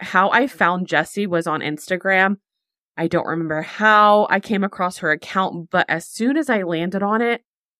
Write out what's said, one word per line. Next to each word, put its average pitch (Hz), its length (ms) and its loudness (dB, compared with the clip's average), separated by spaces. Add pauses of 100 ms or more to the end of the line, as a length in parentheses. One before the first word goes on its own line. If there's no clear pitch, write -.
how 190 260 2
I 254 180 2
found 180 420 0
Jessie 165 380 -2
was 170 200 -2
on 156 160 -2
Instagram. 190 760 0 (600)
I 165 80 0
don't 165 200 -2
remember 156 360 -4
how 208 640 4
I - 120 0
came 196 220 -2
across 185 360 -4
her 165 120 -2
account, 170 600 -4
but 185 180 0
as 165 180 -4
soon 254 300 -2
as 311 140 0
I 214 140 0
landed 175 380 -2
on 214 200 0
it, 233 220 -2 (360)